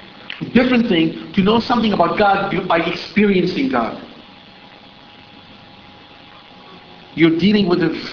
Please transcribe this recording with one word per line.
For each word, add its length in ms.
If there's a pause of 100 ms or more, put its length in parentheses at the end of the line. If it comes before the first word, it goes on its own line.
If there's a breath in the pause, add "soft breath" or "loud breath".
(500)
different 360
thing 460
to 100
know 160
something 340
about 260
God 500
by 100
experiencing 920
God. 300 (3250)
You're 220
dealing 280
with 160
a 60 (240)